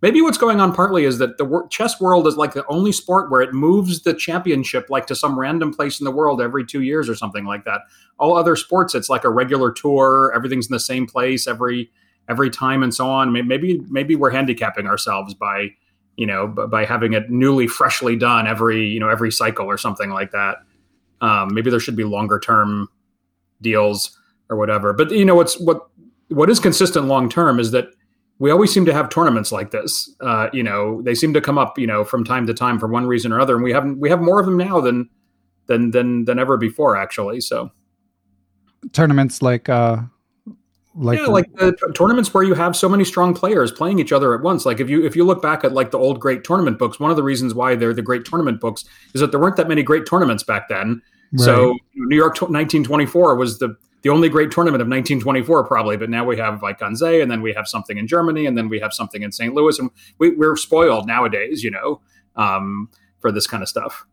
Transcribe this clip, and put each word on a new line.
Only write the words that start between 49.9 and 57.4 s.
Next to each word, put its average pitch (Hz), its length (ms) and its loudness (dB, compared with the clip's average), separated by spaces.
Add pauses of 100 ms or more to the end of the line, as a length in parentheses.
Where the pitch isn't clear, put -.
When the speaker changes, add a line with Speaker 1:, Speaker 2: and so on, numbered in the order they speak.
Speaker 1:
tournaments 139 380 0
back 101 260 -4
then. 110 320 -4 (300)
Speaker 2:
Right. 127 120 2
Speaker 1:
So 123 320 6 (200)
New 131 200 0
York 156 200 4
tw-, 175 160 -4
nineteen 156 320 0
twenty-four 147 520 2
was 120 240 -2
the, 117 160 -4 (260)
the 135 80 0
only 160 180 4
great 156 220 2
tournament 160 320 2
of 117 60 -2
nineteen 131 320 -2
twenty-four 131 460 2
probably, 107 320 0
but 110 120 -6
now 117 160 -2
we 123 120 0
have, 107 260 -4
like, 101 160 -6
Wannsee, 151 420 2
and 131 80 0
then 113 140 -4